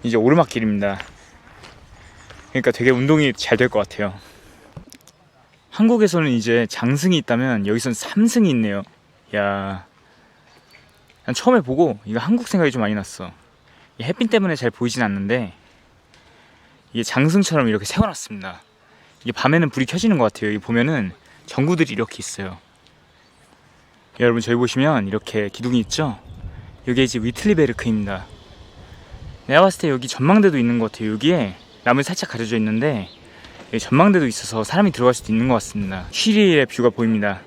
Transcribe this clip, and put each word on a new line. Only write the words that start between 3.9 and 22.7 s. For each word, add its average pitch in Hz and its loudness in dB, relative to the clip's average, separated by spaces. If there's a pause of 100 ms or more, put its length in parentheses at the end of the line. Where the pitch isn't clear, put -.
한국에서는 208 2
이제 117 2
장승이 143 0
있다면 120 -2
여기선 117 -2
삼승이 220 2
있네요. 107 -2 (520)
야, 98 -2 (1400)
난 127 -6
처음에 247 4
보고 131 0
이거 107 -4
한국 233 -2
생각이 165 2
좀 123 -4
많이 107 0
났어. 92 -10 (680)
이 113 -10
햇빛 214 -4
때문에 196 0
잘 123 -2
보이진 120 -4
않는데 101 -2 (1400)
이게 117 -4
장승처럼 156 2
이렇게 104 -2
세워놨습니다. 107 -6 (600)
이게 120 -6
밤에는 156 2
불이 131 -2
켜지는 185 0
것 110 2
같아요. 107 -6
여기 104 -4
보면은 117 -2 (340)
전구들이 156 0
이렇게 107 -6
있어요. 92 -12 (1600)